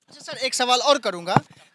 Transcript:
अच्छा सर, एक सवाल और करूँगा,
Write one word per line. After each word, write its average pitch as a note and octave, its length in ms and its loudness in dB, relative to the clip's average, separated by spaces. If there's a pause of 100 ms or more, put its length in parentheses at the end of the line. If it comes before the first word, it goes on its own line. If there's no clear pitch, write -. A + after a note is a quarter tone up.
अच्छा D4 140 -20
सर, D4+ 160 -14
एक B3 160 -4
सवाल B3 260 2
और C#4 180 4
करूँगा, F#3 360 -4 (420)